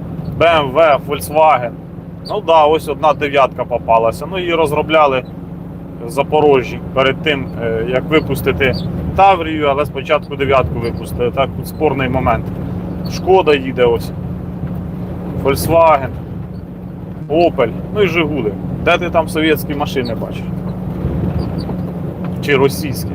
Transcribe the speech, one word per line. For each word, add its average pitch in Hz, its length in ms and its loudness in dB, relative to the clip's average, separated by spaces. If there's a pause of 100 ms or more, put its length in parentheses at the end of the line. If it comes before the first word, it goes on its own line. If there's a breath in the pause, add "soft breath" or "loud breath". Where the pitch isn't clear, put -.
(380)
B 156 60 4
M 156 280 4
W, 147 260 6 (100)
Volkswagen. 147 640 2 (600)
Ну 202 160 -2
да, 160 180 6
ось 156 240 2
одна 147 240 2
дев'ятка 139 520 2
попалася. 113 680 0
Ну, 190 80 -4
її 175 160 0
розробляли 147 680 2 (840)
в - 20 -8
Запорожжі 139 720 2 (140)
перед 131 280 2
тим, 139 240 0 (160)
е, 113 260 -2
як 127 160 0
випустити 135 680 2 (420)
Таврію, 165 500 4
але 143 200 2
спочатку 139 500 -2
дев'ятку 135 440 2
випустили. 117 500 -4
Так, 135 260 0
тут - 120 -8
спорний 135 400 0
момент. 127 360 0 (680)
Шкода 175 440 4
їде 131 300 2
ось. 117 280 2 (1300)
Volkswagen, 147 680 4 (1160)
Opel, 151 420 4 (240)
ну 208 80 2
і 190 60 4
Жигули. 160 440 0 (320)
Де 170 140 4
ти 175 120 -2
там 165 180 2
совєтські 156 460 0
машини 135 400 -2
бачиш? - 280 -6 (2000)
Чи 143 140 2
російські? 135 580 0